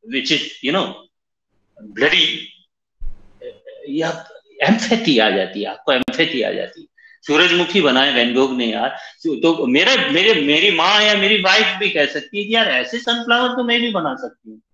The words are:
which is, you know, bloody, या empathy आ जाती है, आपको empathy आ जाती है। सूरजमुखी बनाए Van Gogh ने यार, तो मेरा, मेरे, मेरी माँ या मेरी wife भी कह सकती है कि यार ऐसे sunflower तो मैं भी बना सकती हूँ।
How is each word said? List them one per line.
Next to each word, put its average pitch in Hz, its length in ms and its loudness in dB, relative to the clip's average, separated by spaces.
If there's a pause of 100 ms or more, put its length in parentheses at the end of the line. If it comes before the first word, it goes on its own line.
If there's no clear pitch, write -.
(160)
which 135 160 -2
is, 147 100 0 (240)
you 151 100 -2
know, 151 180 -4 (1000)
bloody, 160 440 0 (1500)
या 160 360 -6 (380)
empathy 190 560 2
आ 107 100 4
जाती 95 320 -2
है, 104 80 -6
आपको - 220 -4
empathy 131 500 0
आ 101 100 -2
जाती 95 300 -8
है। - 60 -20 (340)
सूरजमुखी 175 600 2
बनाए 135 320 2
Van 120 200 0
Gogh 131 200 2
ने 123 120 -2
यार, 110 240 -2 (380)
तो 160 380 0
मेरा, 175 300 4
मेरे, 185 460 2
मेरी 156 300 2
माँ 180 300 2
या 214 140 4
मेरी 202 260 2
wife 196 260 2 (120)
भी 202 100 -2
कह 151 160 2
सकती - 320 -8
है 202 80 -4
कि 220 100 -4
यार 220 120 2
ऐसे 131 300 -4
sunflower 240 520 0
तो 247 140 -4
मैं 233 180 0
भी 240 100 -2
बना 160 240 -4
सकती - 340 -16
हूँ। 110 120 -20 (120)